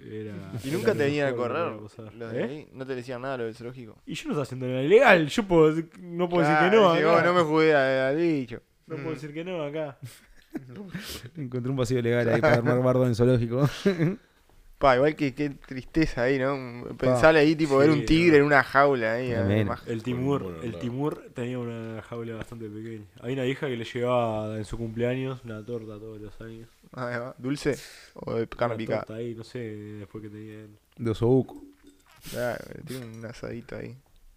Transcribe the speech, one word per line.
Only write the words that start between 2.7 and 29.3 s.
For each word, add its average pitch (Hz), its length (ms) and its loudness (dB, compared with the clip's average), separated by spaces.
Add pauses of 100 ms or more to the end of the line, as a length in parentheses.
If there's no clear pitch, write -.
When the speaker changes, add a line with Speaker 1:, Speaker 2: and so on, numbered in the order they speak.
Speaker 2:
¿No 131 140 -14
te 131 80 -8
decían 123 280 -10
nada 135 160 -6
lo 117 80 -6
del 110 100 -8
zoológico? 120 500 -16
Speaker 1:
Y - 80 -10
yo - 120 -10
no 294 40 -6
estaba 151 140 -2
haciendo 127 240 -8
nada 127 140 -2
ilegal, 190 440 8
yo 220 160 -2
puedo 165 320 6
decir, 160 160 -6 (100)
no 175 280 -4
puedo 170 200 2
decir 151 160 4
que 185 60 4
Speaker 2:
Claro, 220 120 8
Speaker 1:
no 180 120 8
Speaker 2:
decís, 151 140 2
Speaker 1:
acá. 170 100 6
Speaker 2:
"Oh, 165 60 4
no 175 100 4
me 180 80 6
jugué 156 320 4
a-, 131 340 4
al 139 80 0
bicho". 147 460 -2 (240)
Speaker 1:
No 165 100 -12
puedo 151 140 -8
Speaker 2:
Mm. 156 40 -6
Speaker 1:
decir 143 200 -12
que 165 100 -10
no 180 200 -8
acá. 147 340 -8 (540)
Speaker 3:
<laughs> 180 840 -14
Encontré 127 340 -6
un 139 60 -2
vacío 127 240 0
legal 117 280 2
ahí 117 120 2
para 151 140 4
armar 123 280 2
bardo 127 200 4
en 127 80 2
el 113 60 0
zoológico. 120 520 4 (160)
<laughs> 185 340 0 (600)
Speaker 2:
Pa, 135 180 6
igual 151 200 4
que, 139 180 -2
qué 147 140 -2
tristeza 135 760 -4
ahí, 135 140 2
¿no? 127 480 -4
Speaker 3:
Pa. - 120 -10
Speaker 2:
Pensar 131 360 6
ahí, 156 220 6
tipo, 143 220 2
ver 143 120 6
Speaker 1:
Sí, 151 80 4
Speaker 2:
un 139 60 -2
tigre 160 280 6
Speaker 1:
no. 147 40 10
Speaker 2:
en 143 80 8
una 143 180 6
jaula 131 520 2
ahí, 127 160 -4
Speaker 3:
Tremendo. 104 240 0
Speaker 2:
además. 107 320 0
Speaker 1:
El 113 160 -6
Timur, 127 400 -2
Speaker 4:
Bueno, 87 160 -10
Speaker 1:
el 80 40 -16 (100)
Speaker 4:
claro. 104 80 -12
Speaker 1:
Timur 131 440 -6 (100)
tenía 123 240 -8
una 113 440 -10
jaula 117 320 -12
bastante 110 340 -12
pequeña. 107 380 -14 (160)
Hay 120 100 -6
una 135 120 -4
vieja 135 240 -4
que 123 100 -4
le 117 80 -8
llevaba 117 720 -2
en 107 80 -8
su 117 100 -10
cumpleaños 120 720 -4
una 107 180 -14
torta 110 340 -10
todos 110 220 -16
los 104 220 -16
años. 113 260 -18 (240)
Speaker 2:
Ahí 123 260 -8
va. 127 200 -10
¿Dulce? 135 360 -4 (420)
¿O - 180 -8
de 113 140 -2
carne 117 260 -4
Speaker 1:
Una - 20 -8
Speaker 2:
picada? 113 240 -4
Speaker 1:
torta - 140 -12
ahí, 117 200 -10